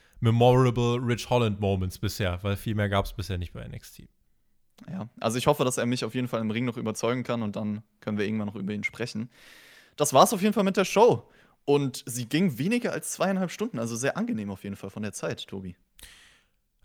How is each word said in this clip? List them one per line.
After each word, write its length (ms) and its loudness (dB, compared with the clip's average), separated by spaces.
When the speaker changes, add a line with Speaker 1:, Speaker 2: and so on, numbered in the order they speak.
Speaker 1:
memorable 840 6
Rich 300 -2
Holland 280 2
Moments 380 0
bisher, 460 -4
weil 120 0
viel 200 -6
mehr 140 0
gab's 240 0
bisher 260 -6
nicht 140 -8
bei 80 -12
N 120 -14
X 200 -16
T. 160 -20
Speaker 2:
Ja, 160 -8
also 180 0
ich 80 -2
hoffe, 180 4
dass 140 0
er 80 0
mich 180 0
auf 120 -6
jeden 120 -2
Fall 140 -2
im 80 -2
Ring 160 -2
noch 100 -4
überzeugen 460 -2
kann 220 -4
und 120 -4
dann 280 -6
können 180 -4
wir 80 0
irgendwann 220 -2
noch 80 -8
über 180 -6
ihn 100 -6
sprechen. 460 -6
Das 160 0
war's 220 8
auf 80 -2
jeden 140 2
Fall 80 2
mit 120 2
der 100 2
Show. 440 4
Und 420 2
sie 200 -6
ging 300 2
weniger 340 0
als 200 -6
zweieinhalb 400 -2
Stunden, 260 -6
also 180 -4
sehr 220 -2
angenehm 320 -4
auf 140 -10
jeden 140 -8
Fall 120 -12
von 140 -10
der 100 -6
Zeit, 320 -8
Tobi. 300 -12